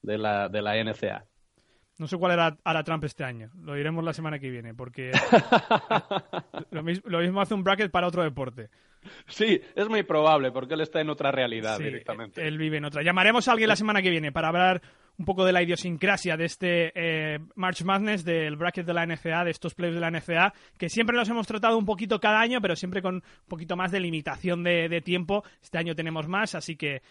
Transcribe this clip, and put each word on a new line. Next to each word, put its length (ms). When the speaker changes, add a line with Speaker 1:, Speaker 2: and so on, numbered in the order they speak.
Speaker 1:
de 160
la, 280
de 140
la 160
N 160
C 160
A. 160
Speaker 2:
No 100
sé 100
cuál 140
era, 320
hará 200
Trump 200
este 220
año, 260
lo 140
diremos 280
la 100
semana 260
que 100
viene, 240
porque 380
Speaker 1:
<laughs> 1600
Speaker 2:
lo 120
mis-, 220
lo 140
mismo 220
hace 120
un 100
bracket 280
para 160
otro 160
deporte. 460
Speaker 1:
Sí, 320
es 140
muy 140
probable, 480
porque 240
él 60
está 200
en 80
otra 220
realidad 460
Speaker 2:
Sí, 60
Speaker 1:
directamente. 640
Speaker 2:
él 100
vive 200
en 80
otra. 160
Llamaremos 460
a 40
alguien 160
la 80
semana 260
que 100
viene 200
para 180
hablar 320
un 80
poco 180
de 80
la 100
idiosincrasia 760
de 80
este, 500
eh, 440
March 280
Madness, 400
del 320
bracket 300
de 80
la 100
N 140
C 160
A, 100
de 80
estos 240
playoffs 200
de 60
la 80
N 120
C 160
A, 160
que 120
siempre 260
los 140
hemos 180
tratado 300
un 80
poquito 340
cada 220
año, 200
pero 140
siempre 260
con 140
un 80
poquito 280
más 160
de 80
limitación 640
de, 260
de 120
tiempo. 420
Este 160
año 180
tenemos 320
más, 280
así 200
que 360